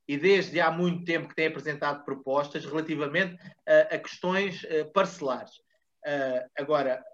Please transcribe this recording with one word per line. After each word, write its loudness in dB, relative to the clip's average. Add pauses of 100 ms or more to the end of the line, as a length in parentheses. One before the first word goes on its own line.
e -2
desde 4
há 4
muito 0
tempo -2
que -18
tem 2
apresentado -4
propostas -2
relativamente -2 (300)
a, 6
a 0
questões, -4
eh, 0
parcelares. 0 (500)
Ah, -2 (120)
agora, 0